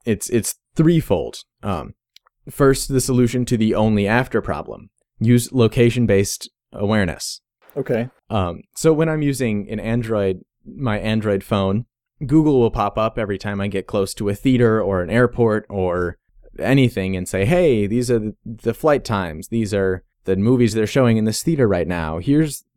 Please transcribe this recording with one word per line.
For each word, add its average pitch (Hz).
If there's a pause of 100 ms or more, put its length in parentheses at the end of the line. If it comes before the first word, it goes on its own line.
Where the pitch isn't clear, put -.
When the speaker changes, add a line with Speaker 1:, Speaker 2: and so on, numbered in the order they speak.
Speaker 1:
it's, -
it's - (180)
threefold. 151 (180)
Um, 85 (560)
first, 135
the 135
solution 123
to 127
the 110
only 107
after 117
problem. - (300)
Use 120
location-based 113 (220)
awareness. 101 (360)
Speaker 2:
Okay. 123 (220)
Speaker 1:
Um, 92 (120)
so 160
when 160
I'm 156
using 123
an 107
Android, 110 (260)
my 127
Android 104
phone, 101 (400)
Google 151
will 113
pop 104
up 110
every 104
time 101
I 98
get 98
close 98
to 104
a 101
theater 117
or 92
an 82
airport 117
or 90 (440)
anything 110
and 92
say, 95
"Hey, 135
these 120
are 117
the, 107 (100)
the 113
flight 147
times. 92
These 110
are 95 (200)
the 95
movies 117
they're 110
showing 120
in 107
this 107
theater 143
right 87
now. 82
Here's 143 (120)